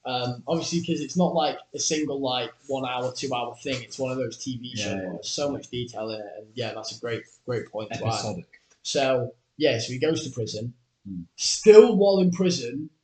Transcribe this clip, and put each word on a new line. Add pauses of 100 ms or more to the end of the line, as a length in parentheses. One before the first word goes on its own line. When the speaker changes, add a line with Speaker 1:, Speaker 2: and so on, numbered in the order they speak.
Speaker 1:
um,
obviously
'cause
it's
not
like (160)
a
single,
like, (180)
one
hour,
two
hour
thing.
It's
one
of
those
T
V
Speaker 2:
Yeah,
Speaker 1:
shows. (100)
Speaker 2:
yeah.
Speaker 1:
There's
so
much
detail
in
it, (120)
and
yeah,
that's
a
great, (220)
great
point
to
add.
Speaker 2:
Episodic. (380)
Speaker 1:
So (240)
yeah,
so
he
goes
to
prison, (340)
Speaker 2:
Hmm. (140)
Speaker 1:
still
while
in
prison (140)